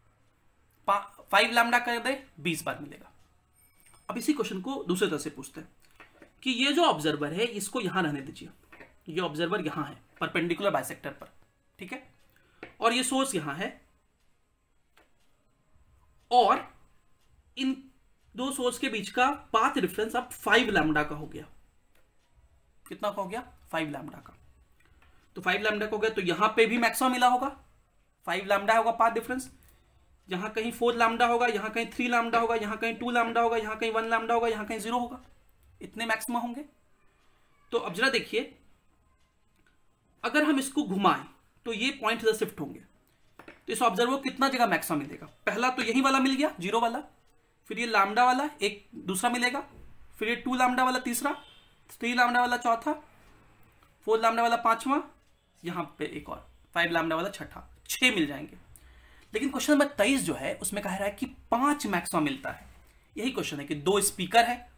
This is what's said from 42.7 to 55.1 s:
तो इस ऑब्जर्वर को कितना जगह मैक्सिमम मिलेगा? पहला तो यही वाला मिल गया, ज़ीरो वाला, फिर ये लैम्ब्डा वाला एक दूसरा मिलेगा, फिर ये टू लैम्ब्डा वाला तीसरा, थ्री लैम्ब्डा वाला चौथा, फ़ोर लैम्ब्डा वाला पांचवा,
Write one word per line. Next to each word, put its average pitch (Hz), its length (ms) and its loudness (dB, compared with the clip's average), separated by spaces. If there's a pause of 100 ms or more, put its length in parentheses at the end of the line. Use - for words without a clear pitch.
तो - 340 -12
इस 220 100 0
ऑब्जर्वर 240 340 4
को 269 60 -4
कितना 269 260 0
जगह 247 180 4
मैक्सिमम 160 340 0
मिलेगा? - 260 -12 (200)
पहला 226 240 0
तो 254 120 -4
यही 226 180 2
वाला 269 180 4
मिल 262 160 4
गया, 294 260 0
ज़ीरो 208 200 0
वाला, 233 220 -2 (680)
फिर 214 80 -6
ये 233 80 -2
लैम्ब्डा 214 380 4
वाला 262 240 4 (140)
एक 208 220 -2 (120)
दूसरा 190 340 -2
मिलेगा, 247 320 -2 (560)
फिर 220 100 -2
ये 233 80 0
टू 254 180 -4
लैम्ब्डा 254 300 2
वाला 254 160 0
तीसरा, 254 320 -4 (580)
थ्री 233 240 -4
लैम्ब्डा 240 260 4
वाला 247 180 2
चौथा, 240 340 0 (1120)
फ़ोर 226 140 4
लैम्ब्डा 233 220 2
वाला 233 160 4
पांचवा, 233 440 2 (600)